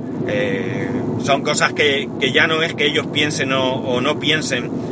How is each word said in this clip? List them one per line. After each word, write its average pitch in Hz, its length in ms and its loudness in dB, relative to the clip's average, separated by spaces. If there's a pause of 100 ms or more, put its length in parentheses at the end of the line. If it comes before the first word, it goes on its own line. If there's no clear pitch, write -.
(280)
eh, 101 600 -2 (360)
son 139 180 2
cosas 147 320 2
que, 143 340 2 (120)
que 131 120 2
ya 151 160 4
no 160 140 2
es 165 140 -2
que 147 100 0
ellos 147 260 0
piensen 147 400 0
o, 131 220 2
o 127 260 0
no 143 200 0
piensen 139 520 0 (200)